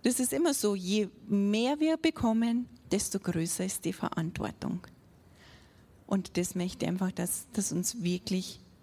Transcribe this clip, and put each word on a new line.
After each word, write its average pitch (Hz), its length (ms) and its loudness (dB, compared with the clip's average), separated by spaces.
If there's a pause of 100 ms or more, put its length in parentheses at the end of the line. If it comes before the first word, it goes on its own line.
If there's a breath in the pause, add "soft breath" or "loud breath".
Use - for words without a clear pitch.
das 247 160 4
ist 247 120 0
immer 294 220 2
so, 208 220 2
je 190 340 2 (180)
mehr 214 520 2
wir 320 180 4
bekommen, 233 720 2 (220)
desto 196 260 0
größer 175 480 0
ist - 180 -6
die 190 100 -2
Verantwortung. - 920 -4 (1200 loud breath)
Und 190 320 0
das 180 160 0
möchte 180 320 -2
ich 165 60 0
einfach, 185 200 0
dass, - 420 -4
dass 196 180 -2
uns 180 320 -2
wirklich 180 560 -2 (240)